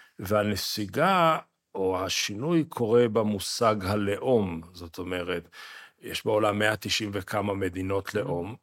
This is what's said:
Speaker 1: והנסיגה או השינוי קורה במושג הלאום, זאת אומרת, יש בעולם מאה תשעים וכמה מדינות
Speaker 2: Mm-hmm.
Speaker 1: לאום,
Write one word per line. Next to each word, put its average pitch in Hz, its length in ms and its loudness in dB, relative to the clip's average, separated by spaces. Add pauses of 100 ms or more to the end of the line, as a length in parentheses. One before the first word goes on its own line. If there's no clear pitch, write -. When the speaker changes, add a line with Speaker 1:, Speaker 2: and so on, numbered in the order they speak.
(180)
Speaker 1:
והנסיגה 107 1200 2 (360)
או 92 300 0
השינוי 135 600 0
קורה 120 440 4
במושג 107 760 2
הלאום, 101 760 0 (120)
זאת 87 260 -14
אומרת, 90 500 -4 (540)
יש - 240 -10
בעולם 107 320 4
מאה 107 180 2
תשעים 104 360 -4
וכמה 101 420 -2
מדינות 95 540 -2
Speaker 2:
Mm-hmm. 107 100 -4
Speaker 1:
לאום, 92 440 -4